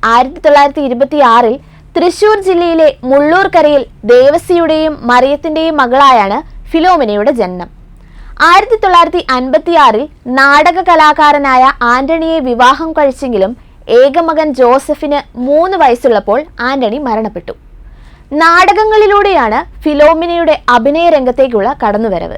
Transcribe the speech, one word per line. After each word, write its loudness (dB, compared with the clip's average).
ആയിരത്തി -2
തൊള്ളായിരത്തി 2
ഇരുപത്തിയാറിൽ 0
തൃശൂർ 0
ജില്ലയിലെ 0
മുള്ളൂർക്കരയിൽ 2
ദേവസിയുടെയും 2
മറിയത്തിന്റെയും -2
മകളായാണ് 0
ഫിലോമിനയുടെ 0
ജനനം. -6
ആയിരത്തി 2
തൊള്ളായിരത്തി 0
അൻപത്തിയാറിൽ 0
നാടക 2
കലാകാരനായ 2
ആന്റണിയെ -2
വിവാഹം 0
കഴിച്ചെങ്കിലും -4
ഏകമകൻ 0
ജോസഫിന് -2
മൂന്ന് 0
വയസ്സുള്ളപ്പോൾ 0
ആന്റണി -4
മരണപ്പെട്ടു. -8
നാടകങ്ങളിലൂടെയാണ് 0
ഫിലോമിനയുടെ 0
അഭിനയ 0
രംഗത്തേക്കുള്ള -2
കടന്നുവരവ്. -6